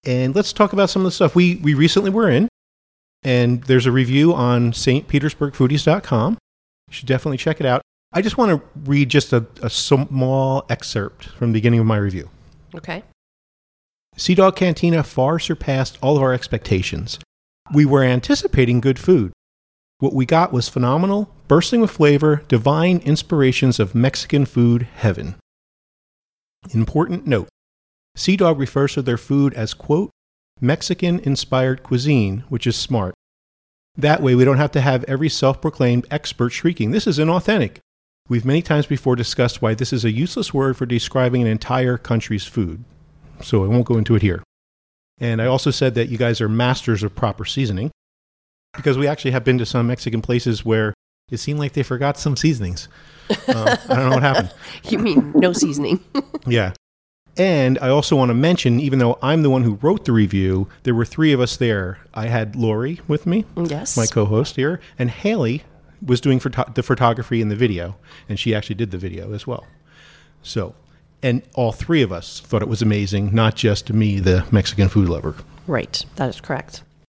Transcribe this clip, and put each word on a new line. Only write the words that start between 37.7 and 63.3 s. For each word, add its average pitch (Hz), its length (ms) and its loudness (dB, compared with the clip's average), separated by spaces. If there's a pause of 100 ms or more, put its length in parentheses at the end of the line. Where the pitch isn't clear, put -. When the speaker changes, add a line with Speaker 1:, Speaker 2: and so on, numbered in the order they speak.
Speaker 1:
We've 117 160 0
many 143 180 2
times 151 240 0
before 127 300 0
discussed 120 440 -2
why 110 140 0
this 120 180 -4
is 120 120 -2
a 113 80 2
useless 175 420 -4
word 135 220 0
for 131 100 -6
describing 123 560 0
an 117 60 2
entire 123 500 0
country's 113 460 -2
food. 98 400 -4 (580)
So 101 220 0
I - 20 0
won't 117 180 2
go 117 140 0
into 110 160 2
it 101 80 4
here. 90 220 -2 (760)
And 113 240 -2
I 117 40 0
also 131 260 0
said 127 240 -2
that 120 120 0
you 120 80 -6
guys 117 240 0
are 110 80 0
masters 117 540 0
of 104 140 -6
proper 104 280 -4
seasoning, 113 460 -4 (840)
because 135 220 0
we 139 120 0
actually 139 240 -2
have 127 120 -2
been 127 140 2
to 117 80 -2
some 117 220 0
Mexican 117 340 -4
places 120 420 -2
where 110 300 0 (380)
it 123 60 -8
seemed 147 200 -6
like 143 140 -4
they 143 100 -2
forgot 139 340 -2
some 143 200 -2
seasonings. 110 520 -2 (600)
Uh, 240 280 0 (120)
I 131 80 0
don't 131 120 2
know 131 80 4
what 127 60 2
happened. 135 320 0 (140)
Speaker 2:
<laughs> - 160 -18
You - 140 -2
mean 208 360 0
no 180 180 4
seasoning? 147 460 -2 (160)
<laughs> 277 320 -8
Speaker 1:
Yeah. 110 280 0 (640)
And 143 420 2
I 135 80 -2
also 147 280 2
want 131 120 4
to 117 60 0
mention, 131 440 2
even 135 200 0
though 120 240 2
I'm 156 200 2
the 147 60 4
one 131 160 2
who 110 120 2
wrote 156 280 0
the 131 80 0
review, 95 560 2 (140)
there 127 120 0
were 113 120 0
three 156 260 0
of 131 80 2
us 123 160 -2
there. 98 420 -2 (140)
I 113 140 -8
had 113 280 -4
Lori 117 540 -2
with 147 180 -4
me, 196 200 0 (100)